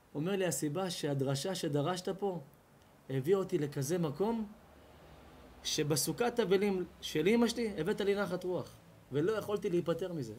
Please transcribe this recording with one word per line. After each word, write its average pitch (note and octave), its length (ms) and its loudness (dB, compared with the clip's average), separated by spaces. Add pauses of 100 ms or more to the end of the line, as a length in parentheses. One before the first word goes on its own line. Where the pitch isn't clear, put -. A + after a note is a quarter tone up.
(140)
אומר E3+ 220 -2
לי, F#3+ 100 2
"הסיבה E3+ 440 0
שהדרשה C#3+ 640 0
שדרשת E3 540 0 (100)
פה F#3 220 -2 (720)
הביאה C3+ 280 2
אותי F#3 200 0
לכזה D3 400 -2
מקום, G3+ 480 0 (1160)
שבסוכת D#3 800 0
אבלים F#3+ 440 4 (160)
של D#3 280 0
אמא A#3 200 6
שלי A3 300 -2
הבאת G3 220 0
לי G3+ 140 2
נחת F#3 300 -2
רוח, F3 320 -4 (360)
ולא D#3 200 2
יכולתי G#3 380 -2
להיפטר F3 420 0
מזה, A#2+ 260 -6